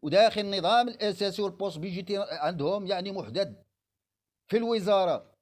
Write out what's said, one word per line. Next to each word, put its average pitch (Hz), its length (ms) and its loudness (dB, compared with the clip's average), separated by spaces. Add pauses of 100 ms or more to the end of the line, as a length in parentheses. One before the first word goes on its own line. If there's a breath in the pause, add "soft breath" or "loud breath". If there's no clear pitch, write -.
وداخل 202 380 4
النظام 202 480 2
الأساسي 208 540 -2
والبوست 185 360 -4
بي 180 120 -6
جي 185 120 -6
تي 196 160 -4
عندهم 165 680 -2
يعني 190 260 -4
محدد 190 500 -6 (880)
في 196 60 2
الوزارة 196 840 2